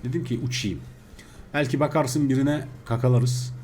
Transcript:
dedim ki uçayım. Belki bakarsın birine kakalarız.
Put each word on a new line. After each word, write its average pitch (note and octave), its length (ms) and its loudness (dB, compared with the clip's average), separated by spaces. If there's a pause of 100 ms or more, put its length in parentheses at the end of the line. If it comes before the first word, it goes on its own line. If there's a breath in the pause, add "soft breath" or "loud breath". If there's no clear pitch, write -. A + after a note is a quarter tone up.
dedim B2+ 200 -2
ki A#2 240 -2
uçayım. G2 300 -2 (760 loud breath)
Belki C#3+ 260 0
bakarsın D3 480 2
birine C#3 360 2 (200)
kakalarız. B2 800 2